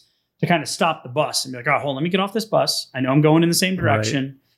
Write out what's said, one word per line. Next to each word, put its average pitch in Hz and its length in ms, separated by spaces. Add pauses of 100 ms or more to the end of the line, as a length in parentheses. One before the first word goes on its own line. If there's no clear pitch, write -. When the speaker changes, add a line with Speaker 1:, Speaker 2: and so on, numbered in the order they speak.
(400)
Speaker 1:
to 160 80
kind 165 160
of 120 60
stop 160 340
the 135 60
bus 131 340
and 131 80
be 127 60
like, 120 100
"Oh, 139 120
hold 139 100
on, 135 60
let 139 80
me 180 60
get 190 120
off 196 100
this 220 140
bus. - 500
I 127 60
know 131 100
I'm 147 100
going 156 220
in 170 60
the 170 60
same 185 200
Speaker 2:
Right. 175 80
Speaker 1:
direction. 135 560 (180)